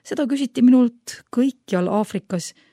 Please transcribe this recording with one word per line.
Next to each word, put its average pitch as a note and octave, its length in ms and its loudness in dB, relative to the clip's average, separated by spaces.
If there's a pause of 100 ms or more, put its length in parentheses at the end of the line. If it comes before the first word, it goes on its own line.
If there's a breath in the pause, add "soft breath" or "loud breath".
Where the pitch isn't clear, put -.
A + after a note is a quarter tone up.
Seda C#4 220 -4
küsiti C4+ 360 -2
minult B3 580 2 (160)
kõikjal A3 520 -2
Aafrikas G3+ 680 -6 (180 soft breath)